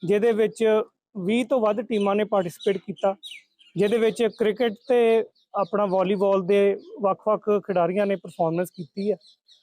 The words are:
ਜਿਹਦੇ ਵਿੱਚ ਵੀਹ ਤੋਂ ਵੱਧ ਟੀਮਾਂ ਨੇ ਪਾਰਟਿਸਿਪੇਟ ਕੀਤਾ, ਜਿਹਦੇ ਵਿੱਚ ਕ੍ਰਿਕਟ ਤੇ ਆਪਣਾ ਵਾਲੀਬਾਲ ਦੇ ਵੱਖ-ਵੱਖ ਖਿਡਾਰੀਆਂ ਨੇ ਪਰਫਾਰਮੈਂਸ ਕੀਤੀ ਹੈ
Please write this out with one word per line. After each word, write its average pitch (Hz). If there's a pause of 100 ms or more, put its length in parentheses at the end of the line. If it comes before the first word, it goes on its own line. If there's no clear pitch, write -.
ਜਿਹਦੇ 208
ਵਿੱਚ 214 (360)
ਵੀਹ 220
ਤੋਂ 262
ਵੱਧ 214
ਟੀਮਾਂ 202
ਨੇ 208
ਪਾਰਟਿਸਿਪੇਟ 190
ਕੀਤਾ, 190 (600)
ਜਿਹਦੇ 208
ਵਿੱਚ 226
ਕ੍ਰਿਕਟ 214 (140)
ਤੇ 226 (300)
ਆਪਣਾ 202
ਵਾਲੀਬਾਲ 185
ਦੇ 202 (240)
ਵੱਖ-ਵੱਖ 196 (160)
ਖਿਡਾਰੀਆਂ 185
ਨੇ 196
ਪਰਫਾਰਮੈਂਸ 170
ਕੀਤੀ 196
ਹੈ 180 (460)